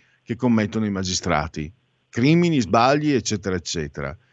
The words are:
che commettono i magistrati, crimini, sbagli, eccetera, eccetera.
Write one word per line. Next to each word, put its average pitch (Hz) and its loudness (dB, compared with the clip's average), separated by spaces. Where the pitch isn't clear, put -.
che 117 -8
commettono 110 0
i 104 -2
magistrati, 85 -2
crimini, 160 2
sbagli, 131 2
eccetera, 101 -2
eccetera. 76 -8